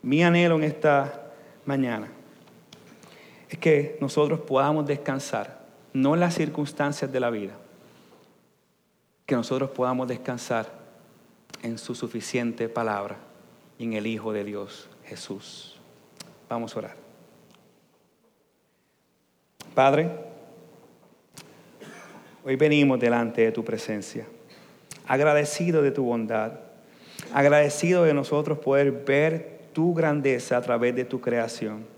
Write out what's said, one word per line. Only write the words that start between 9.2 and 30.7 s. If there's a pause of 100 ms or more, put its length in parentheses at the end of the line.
que
nosotros
podamos
descansar (920)
en
su
suficiente
palabra (600)
y
en
el
Hijo
de
Dios, (160)
Jesús. (680)
Vamos
a
orar. (2750)
Padre, (2250)
hoy
venimos
delante
de
tu
presencia, (800)
agradecido
de
tu
bondad, (760)
agradecido
de
nosotros
poder
ver (140)
tu
grandeza
a
través